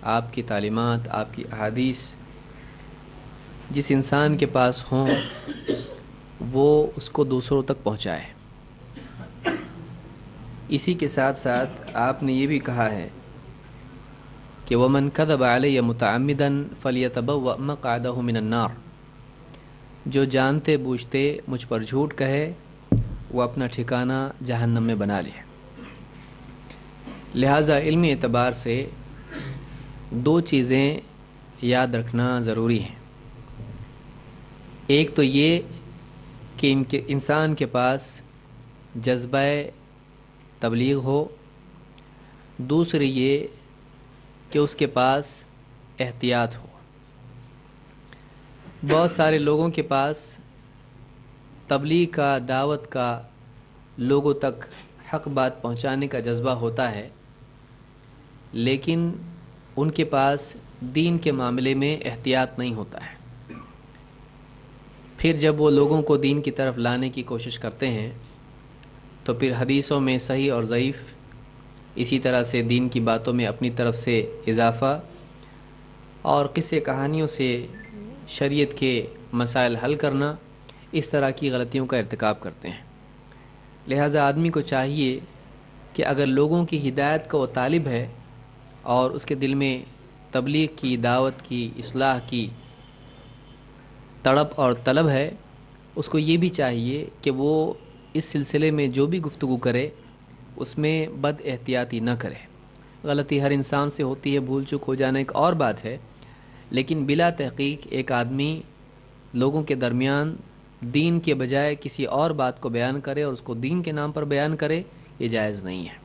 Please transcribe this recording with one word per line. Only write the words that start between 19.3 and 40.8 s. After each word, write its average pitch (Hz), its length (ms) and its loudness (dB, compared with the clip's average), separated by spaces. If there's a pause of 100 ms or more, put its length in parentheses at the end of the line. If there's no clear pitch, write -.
जो 135 180 4
जानते 139 520 4
बूझते 131 720 -2
मुझ 123 140 -4
पर 117 200 -2
झूठ 143 300 -2
कहे, 143 400 -2 (800)
वो 123 100 2
अपना 123 260 0
ठिकाना 127 680 -2 (100)
जहन्नम 117 400 2
में 113 160 0
बना 101 220 0
ले। - 280 -12 (1900)
लिहाजा 143 420 6
इल्मी 160 320 4
एतबार 123 440 2
से 120 380 -2 (1200)
दो 139 280 4
चीज़ें 139 600 2 (640)
याद 123 320 2
रखना 120 460 0
ज़रूरी 113 380 2
हैं। 95 180 -8 (1900)
एक 147 240 4
तो 151 80 6
ये 151 420 4 (960)
कि 139 120 4
इनके, 135 260 2
इंसान 151 560 2
के 143 120 0
पास 127 580 0 (720)
जज्बा 131 640 2 (1000)
तबलीग 120 360 2